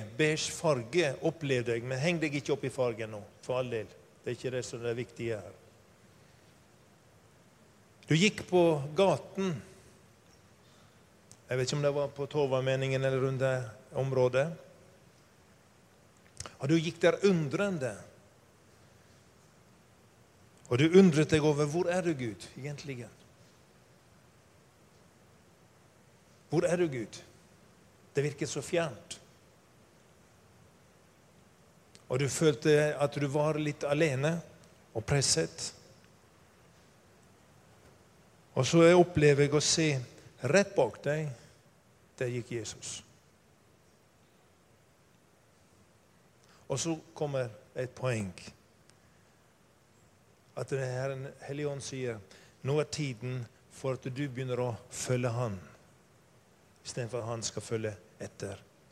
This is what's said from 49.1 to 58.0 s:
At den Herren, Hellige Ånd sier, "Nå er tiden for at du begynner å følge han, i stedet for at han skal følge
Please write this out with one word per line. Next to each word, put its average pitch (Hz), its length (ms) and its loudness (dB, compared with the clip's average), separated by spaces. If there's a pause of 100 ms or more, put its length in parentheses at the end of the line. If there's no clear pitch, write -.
At 131 160 -8
den 139 80 -2
Herren, 131 480 -6 (160)
Hellige 143 300 -6
Ånd 135 100 -8
sier, 123 380 -6 (420)
"Nå 143 160 0
er 147 100 -2
tiden 127 520 -6 (340)
for 131 240 -4
at - 80 -12
du 127 160 -6
begynner 127 400 -4
å 123 60 0 (200)
følge 123 460 -2
han, 113 220 -2 (1300)
i - 20 -12
stedet 117 240 -8
for 120 100 -4
at 113 120 -6
han 113 120 -6
skal - 200 -8
følge 110 260 -4 (320)